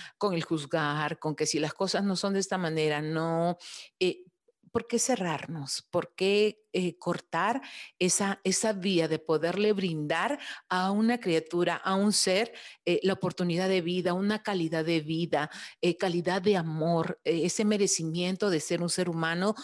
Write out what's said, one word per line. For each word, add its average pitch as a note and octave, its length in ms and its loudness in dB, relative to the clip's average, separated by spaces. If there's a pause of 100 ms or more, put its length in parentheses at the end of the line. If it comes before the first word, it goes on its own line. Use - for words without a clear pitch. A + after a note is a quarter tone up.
(200)
con G3+ 160 0
el E3 80 0
juzgar, D3+ 760 -2
con D#3 160 -4
que D3+ 120 0
si D3+ 120 0
las D3+ 140 -2
cosas F#3+ 300 -2
no G3 120 0
son G3 180 -2
de G3 80 0
esta F#3+ 180 -2
manera, D#3 420 0
no, E3 560 0 (420)
eh, - 260 0 (460)
¿por A3+ 160 -4
qué A#3 100 0
cerrarnos? E3 920 -2
¿Por E3+ 240 -2
qué, G#3 580 2
eh, F3+ 240 -2
cortar F3+ 640 -2 (380)
esa, F#3+ 440 0
esa G#3+ 300 2
vía F3+ 340 2
de D#3 120 0
poderle E3+ 540 2
brindar F3 640 0 (280)
a F#3 240 0
una A3+ 280 2
criatura, E3+ 560 0
a F#3+ 200 -2
un G3+ 160 4
ser, G3 420 2 (320)
eh, F3 180 2
la F#3+ 100 2
oportunidad F3+ 560 -2
de F#3 120 2
vida, F3 320 0
una G3+ 280 0
calidad E3 420 0
de E3 180 2
vida, D#3+ 500 0 (300)
eh, E3+ 160 2
calidad F3+ 440 0
de G3 160 4
amor, E3 680 0
eh, E3 220 0
ese G#3 200 0
merecimiento F#3 840 0
de D#3+ 100 2
ser E3+ 220 -2
un F3 80 -2
ser F3+ 200 0
humano E3+ 440 0 (100)